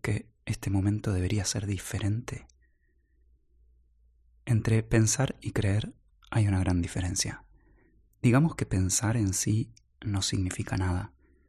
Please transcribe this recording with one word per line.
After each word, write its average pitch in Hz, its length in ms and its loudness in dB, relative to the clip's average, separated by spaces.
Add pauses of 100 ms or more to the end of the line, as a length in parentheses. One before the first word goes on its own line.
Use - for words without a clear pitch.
que - 280 -2 (140)
este - 260 -4
momento 104 420 0
debería 90 320 0
ser 98 220 -4
diferente? 101 800 -4 (2000)
Entre 110 360 2
pensar 113 600 2
y 110 100 -8
creer 101 420 0 (360)
hay 107 180 4
una 95 120 2
gran 90 200 2
diferencia. - 640 -4 (800)
Digamos 135 320 4
que - 100 -4
pensar 101 540 0
en 98 160 2
sí - 400 -2 (260)
no 98 220 -4
significa 95 560 -2
nada. 92 340 -2 (360)